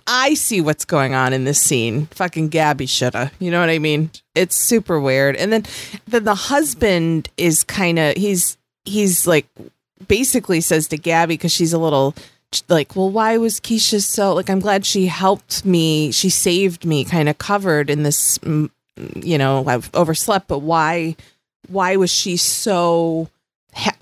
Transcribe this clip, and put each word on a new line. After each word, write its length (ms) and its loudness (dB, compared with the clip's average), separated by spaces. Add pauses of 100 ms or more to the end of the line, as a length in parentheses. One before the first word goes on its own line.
I 280 2
see 260 0
what's 240 -2
going 300 0
on 180 2
in 120 0
this 180 0
scene, 440 0
fucking 420 -4
Gabby 380 0
shoulda. 520 -2
You 120 -4
know 100 0
what 100 2
I 80 2
mean? 320 0 (240)
It's 220 0
super 440 0
weird. 360 2
And 160 -2
then, 120 2 (440)
then 160 0
the 100 2
husband 960 0 (100)
is 260 2
kinda, 520 0
he's, 420 -2 (260)
he's 420 0
like, 200 2 (640)
basically 520 2
says 280 0
to 100 -6
Gabby, 400 0
'cause 140 -2
she's 200 0
a 60 0
little, 360 2 (540)
like, 260 0
"Well, 160 0
why 260 2
was 220 0
Keisha 420 0
so, 340 0
like, 140 -2
I'm 120 0
glad 260 0
she 200 0
helped 580 -2
me, 480 2
she 180 0
saved 540 0
me, 200 0
kinda 300 0
covered 560 0
in 140 0
this, 340 0
mm, 320 -2 (460)
you 220 -2
know, 280 0
I've 260 -2
overslept, 540 0
but 140 -4
why, 560 0 (500)
why 300 -2
was 160 2
she 240 -2
so, 920 0 (460)
ha-, 160 -4 (120)